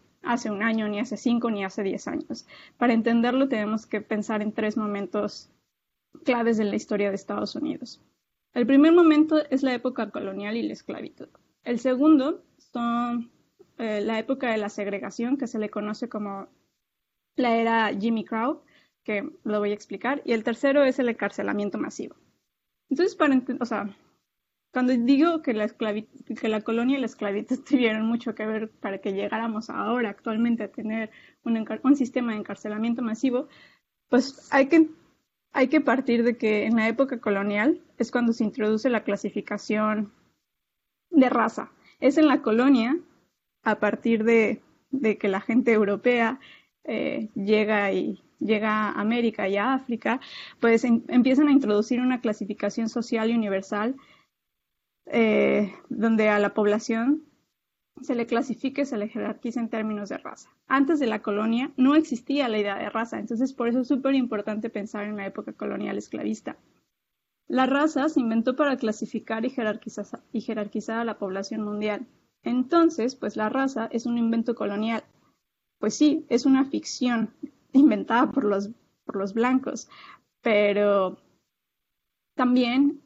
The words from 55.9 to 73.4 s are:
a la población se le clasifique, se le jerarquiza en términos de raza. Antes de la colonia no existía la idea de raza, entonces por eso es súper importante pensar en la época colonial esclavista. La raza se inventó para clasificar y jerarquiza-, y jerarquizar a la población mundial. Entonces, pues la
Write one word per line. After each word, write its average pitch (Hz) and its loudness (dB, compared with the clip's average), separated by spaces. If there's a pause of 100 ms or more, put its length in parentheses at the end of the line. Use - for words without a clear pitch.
a 208 2
la 202 0
población 226 0 (760)
se 254 -4
le 233 -2
clasifique, 262 -2
se 214 -6
le 208 -4
jerarquiza 214 -6
en 226 -4
términos 214 -6
de 202 -8
raza. - -16 (200)
Antes 277 2
de 247 0
la 214 -2
colonia 226 -2
no 269 6
existía 277 0
la 214 0
idea 202 -2
de 196 -6
raza, 226 -6
entonces 240 -2
por 233 -4
eso 240 2
es 247 -4
súper 269 2
importante 220 -2
pensar 208 -8
en 208 -8
la 196 -8
época 208 -10
colonial 208 -6
esclavista. - -8 (920)
La 254 0
raza 285 0
se 311 0
inventó 233 0
para 277 0
clasificar 220 -6
y 254 -2
jerarquiza-, 214 -8 (100)
y 220 -4
jerarquizar 220 -6
a 233 -2
la 220 -6
población 196 -6
mundial. 208 -4 (380)
Entonces, 254 2
pues - -6
la 214 -2